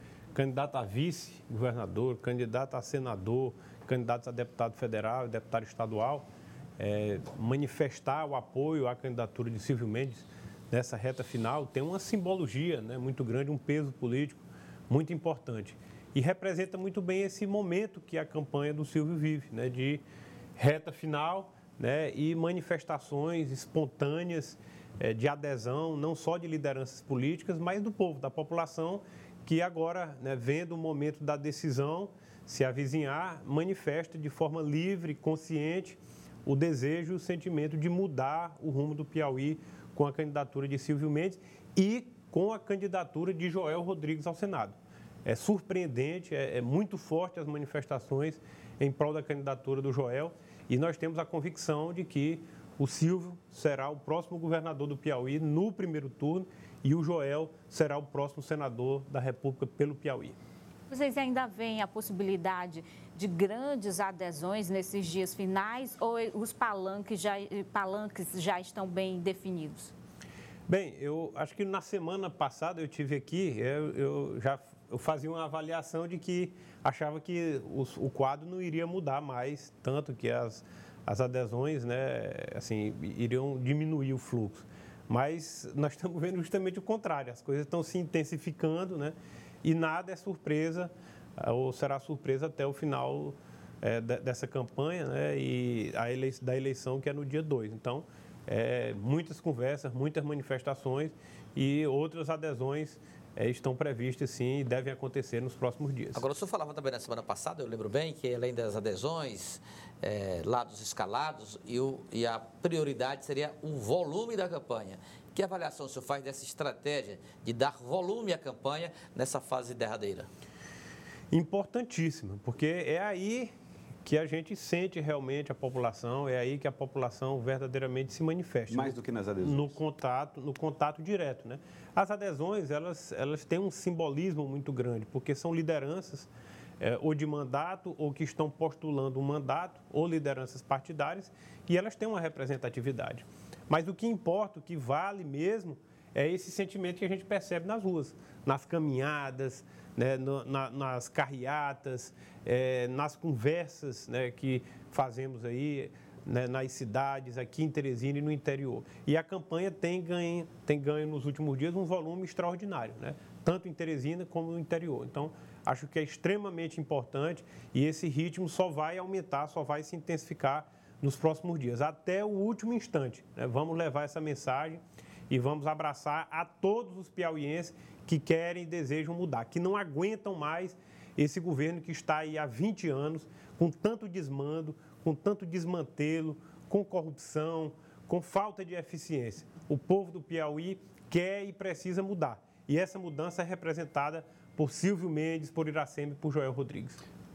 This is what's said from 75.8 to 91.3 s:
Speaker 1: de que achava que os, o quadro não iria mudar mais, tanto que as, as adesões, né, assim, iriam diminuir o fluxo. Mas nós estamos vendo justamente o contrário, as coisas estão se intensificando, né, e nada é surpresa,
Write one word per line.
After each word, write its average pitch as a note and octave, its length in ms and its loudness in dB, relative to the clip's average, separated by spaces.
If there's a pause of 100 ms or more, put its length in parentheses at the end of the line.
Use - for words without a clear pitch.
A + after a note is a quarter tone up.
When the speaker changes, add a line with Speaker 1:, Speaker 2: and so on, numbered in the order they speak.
Speaker 1:
de F3 80 -6
que F3 380 0 (280)
achava D3+ 380 2
que E3 400 0 (100)
os, B2 280 0
o - 100 2
quadro C#3 400 0
não F#3 140 -4
iria E3 240 0
mudar D#3+ 340 -2
mais, C3+ 600 -6
tanto C#3+ 320 0
que A#2 160 0
as, A#2+ 340 -2 (420)
as G#2 140 2
adesões, B2+ 640 2
né, A#2+ 460 0 (240)
assim, G#2+ 480 0
iriam B2+ 580 0
diminuir C#3+ 540 4
o B2+ 40 0
fluxo. A2+ 480 -2 (400)
Mas C#3+ 680 0
nós C#3+ 180 4
estamos F3 260 -4
vendo F3+ 200 0
justamente F#3 400 0
o F#3+ 40 -6
contrário, D#3+ 480 0
as A#2 120 -12
coisas C#3+ 240 0
estão E3+ 160 0
se E3 160 -2
intensificando, E3 960 0
né, D3 160 -2 (520)
e D#3+ 100 8
nada E3 380 2
é F3+ 40 -4
surpresa, E3 720 0 (480)